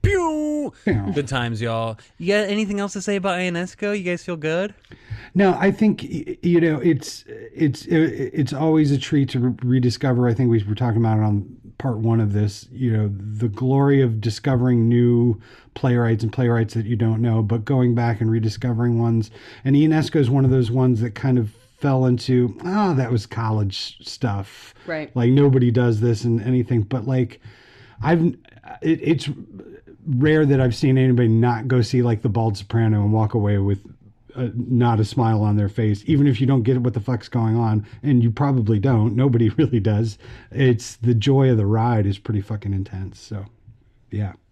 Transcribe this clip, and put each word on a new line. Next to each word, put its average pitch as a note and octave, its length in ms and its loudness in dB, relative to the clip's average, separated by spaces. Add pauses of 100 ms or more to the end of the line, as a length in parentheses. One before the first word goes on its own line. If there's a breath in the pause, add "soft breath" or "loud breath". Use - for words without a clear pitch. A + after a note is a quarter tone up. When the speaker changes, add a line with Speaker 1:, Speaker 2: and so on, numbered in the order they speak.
Speaker 1:
Pew! D4+ 680 -2 (140)
Speaker 2:
Pew. D#3 280 -2
Speaker 1:
Good C#3+ 140 -4
times, A#2+ 340 -6
y'all. A2+ 360 -6 (200 soft breath)
You F3+ 160 -4
got G#3 160 0
anything G3+ 300 -4
else G3+ 140 -6
to G3 80 -8
say G3+ 160 -4
about F#3 180 -2
I F3+ 80 -4
N F3 120 -4
S F3+ 200 -8
co? G3+ 160 -6
You G3+ 120 -6
guys F3 200 -6
feel F3 140 -8
good? E3 360 -4 (640 loud breath)
Speaker 2:
No, F#3 240 4
I F#3+ 120 2
think, G#3 320 0
y-, - 380 -8
you F3 200 4
know, D#3+ 180 2
it's, - 480 -2
it's, - 600 -4
it's D#3 680 -2
always D#3 380 2
a C#3+ 60 2
treat C#3 340 0
to C3 80 -2
re-, B2 240 0
rediscover. B2 640 0
I A#2 60 2
think B2 160 0
we A2+ 140 2
were G#2 120 -4
talking A#2 260 0
about A2 180 2
it G#2+ 40 2
on G2+ 320 -2 (240)
part B2 180 -4
one A2+ 240 0
of G#2 120 0
this, G#2 380 -4
you B2+ 240 -4
know, G#2+ 180 0
the G#2+ 360 -6
glory C3+ 520 2
of A2+ 200 0
discovering A#2+ 680 0
new A#2+ 520 2 (360 loud breath)
playwrights A#2 480 0
and A2 80 -4
playwrights A#2 440 0
that A2 100 -4
you A#2 100 -2
don't A2+ 260 0
know, A2+ 220 2
but G#2+ 220 -2
going B2+ 280 2
back A#2 280 -2
and A2+ 100 0
rediscovering A#2 680 -2
ones. A#2 320 0 (340 loud breath)
And C3+ 100 4
Ionesco D#3 420 2
is B2+ 120 2
one C3+ 160 2
of C3 60 4
those B2 200 2
ones B2+ 300 2
that A#2+ 140 -4
kind C3 220 0
of A2 140 -2 (260)
fell C3 280 0
into, B2 600 0
"Oh, F#3+ 300 0
that B2 160 0
was A2 140 0
college A2 800 -4
stuff." - 680 -8 (120)
Speaker 3:
Right. D#3 300 -10
Speaker 2:
Like, A#2+ 160 2
nobody C3 400 4
does A#2+ 300 2
this A#2 240 0
and A#2 160 0
anything. B2 400 0
But, A2 260 -4
like, B2+ 320 -2 (640 loud breath)
I've, D#3+ 200 2 (600)
it, D#3+ 200 0
it's, D3 280 -2 (880)
rare D3+ 280 4
that C3+ 140 4
I've B2 160 2
seen C3 220 2
anybody B2 320 4
not A#2 380 2
go B2 140 2
see, B2 200 0
like, A#2 200 0
The A#2+ 80 -2
Bald A2 280 -2
Soprano A2 460 0
and G#2 100 2
walk G#2+ 200 0
away G#2 260 2
with, G2 260 -2 (500)
uh, B2 200 -4
not A#2+ 440 2
a G#2+ 60 2
smile A2+ 380 0
on G#2 140 2
their G#2 120 0
face, G#2+ 380 -2
even D3 200 4
if A#2+ 140 2
you C3 60 2
don't C3 160 2
get B2+ 180 2
what A#2+ 120 -2
the A2+ 60 -4
fuck's A#2 300 -6
going A2+ 260 0
on, A2 300 0 (180 loud breath)
and B2+ 200 4
you A#2 80 2
probably A#2 480 0
don't. A2+ 360 2
Nobody A#2+ 340 2
<laughs> - 80 -4
really B2 220 2
does. G#2+ 380 -2 (340 loud breath)
It's B2+ 460 0
the A#2 160 0
joy C3+ 380 2
of A#2 60 4
the G#2 80 2
ride A2 400 2
is G2+ 140 -2
pretty G#2+ 220 -4
fucking G2+ 320 -6
intense. F#2+ 460 -8
So, G2+ 260 -12 (680)
yeah. G#2 220 -4 (180)